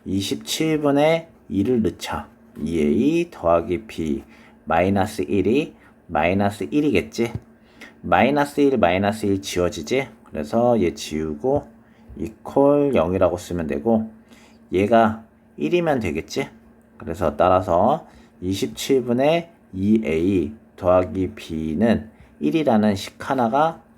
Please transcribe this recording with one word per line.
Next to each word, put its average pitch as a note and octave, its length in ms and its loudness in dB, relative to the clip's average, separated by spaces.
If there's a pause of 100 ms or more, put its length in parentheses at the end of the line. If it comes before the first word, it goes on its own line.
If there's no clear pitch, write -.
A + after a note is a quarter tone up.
이십칠분의 D3+ 1200 0 (220)
이를 A2 320 0
넣자. E2 440 -6 (340)
이 D#2+ 200 -2
에이 C#3+ 500 2
더하기 E2+ 560 0
B D2+ 380 -6 (400)
마이너스 F#2 560 0
일이 G#2 560 0 (300)
마이너스 F#2+ 640 0
일이겠지. A#2 600 0 (720)
마이너스 C3+ 600 2
일, C3+ 160 4
마이너스 G2+ 480 0
일 G2 160 -2
지워지지. F2 680 -2 (220)
그래서 A2+ 500 0
얘 E2 140 0
지우고 D#2 760 -4 (480)
이퀄 C#3+ 800 0
영이라고 F2+ 420 2
쓰면 F2 300 -6
되고, D2+ 440 0 (640)
얘가 A2 500 2 (340)
일이면 D#3 440 0
되겠지. F#2 480 -6 (480)
그래서 E2+ 400 -4
따라서 F#2+ 720 2 (320)
이십칠분의 B2 1080 0 (220)
이 G#2 320 2
에이 D#2+ 500 0 (200)
더하기 F2+ 600 0
B는 E2 760 -2 (300)
일이라는 B2+ 560 2
식 - 340 -12
하나가 C3+ 520 0 (160)